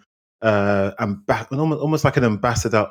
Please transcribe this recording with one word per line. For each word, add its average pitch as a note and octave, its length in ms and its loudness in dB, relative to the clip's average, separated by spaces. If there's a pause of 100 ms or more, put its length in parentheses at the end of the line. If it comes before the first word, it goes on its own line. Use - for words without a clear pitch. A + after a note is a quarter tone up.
(420)
uh, G2+ 560 2
amba-, A2 540 -4
almost, D3+ 280 0
almost D3+ 240 -2
like C#3+ 140 2
an B2+ 60 2
ambassador A2 680 0